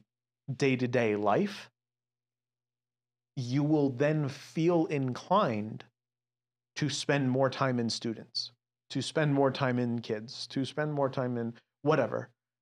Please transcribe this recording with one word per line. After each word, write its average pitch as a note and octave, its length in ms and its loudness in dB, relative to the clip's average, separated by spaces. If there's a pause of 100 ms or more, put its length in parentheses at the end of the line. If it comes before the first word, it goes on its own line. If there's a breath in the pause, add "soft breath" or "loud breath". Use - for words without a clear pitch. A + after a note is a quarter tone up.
(560)
day-to-day B2 600 2
life, A2+ 540 0 (1700)
you C3 260 0
will D3 260 4
then C#3+ 400 0
feel E3 560 0
inclined B2+ 1000 0 (920)
to D3 140 -2
spend C#3 400 0
more C3 200 4
time C3 300 0
in A#2 100 0
students, - 640 -8 (380)
to C3+ 120 -4
spend D3+ 320 0
more C#3 180 4
time B2+ 280 0
in A#2+ 200 -2
kids, A2 480 -8
to C3+ 180 -4
spend D3+ 280 -4
more C#3+ 160 0
time B2 280 -4
in A#2 160 -4 (280 loud breath)
whatever B2 480 0 (320)